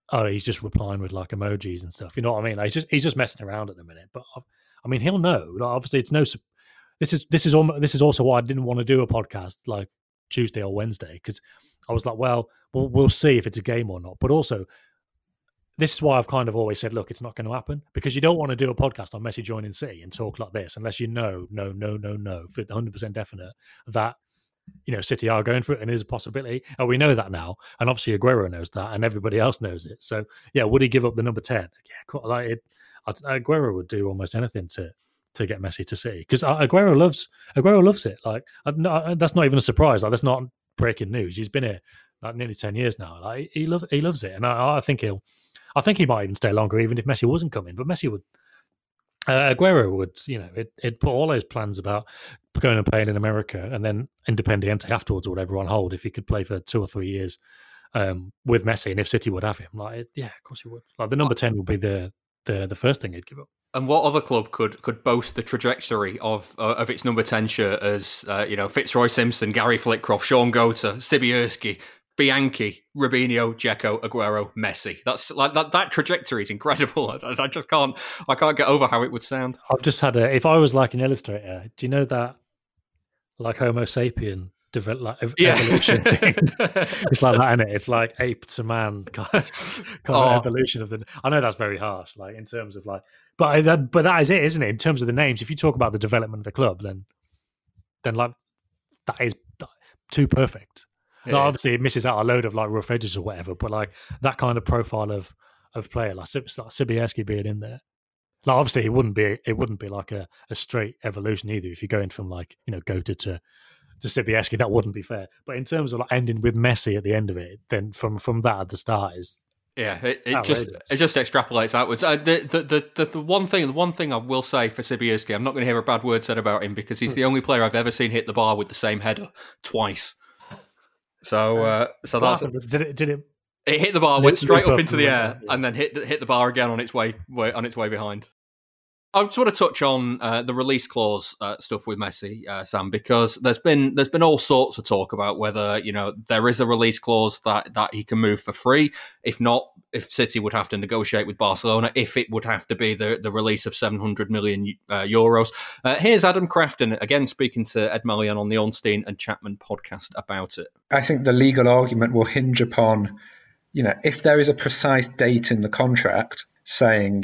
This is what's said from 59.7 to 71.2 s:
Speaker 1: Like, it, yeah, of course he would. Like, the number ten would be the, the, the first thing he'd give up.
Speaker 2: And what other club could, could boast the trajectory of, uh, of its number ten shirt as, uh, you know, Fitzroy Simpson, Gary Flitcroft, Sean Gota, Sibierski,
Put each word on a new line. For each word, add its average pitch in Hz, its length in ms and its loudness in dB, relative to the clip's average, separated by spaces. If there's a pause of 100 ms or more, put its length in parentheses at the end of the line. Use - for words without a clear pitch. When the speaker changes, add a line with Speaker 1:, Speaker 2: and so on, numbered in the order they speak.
Speaker 1:
Like, 107 260 -12
it, 120 160 -16
yeah, 135 120 -10
of - 160 -20
course - 180 -20
he 120 80 -20
would. 117 120 -18 (160)
Like, 110 120 -4
the 127 60 0
number 139 200 2
ten 117 220 0
would 95 80 -4
be 104 100 0
the, 98 360 -4 (340)
the, 98 200 -4
the 95 100 -10
first 135 260 0
thing 95 120 -10
he'd 87 140 -14
give - 120 -20
up. - 100 -20 (240)
Speaker 2:
And 131 140 -2
what 151 180 4
other 147 160 4
club 113 300 0
could, 107 300 -2
could 113 220 -6
boast 120 320 0
the 117 80 -4
trajectory 110 760 -2
of, 110 380 -6
uh, 110 140 0
of 117 180 -2
its 117 160 -6
number 113 160 2
ten 110 260 0
shirt 104 360 0
as, 101 460 -2
uh, 101 200 -2
you 104 60 -4
know, 98 140 -2
Fitzroy 123 380 2
Simpson, 117 420 0
Gary 113 280 2
Flitcroft, 110 460 0
Sean 120 280 4
Gota, 117 440 2
Sibierski, 120 840 0 (360)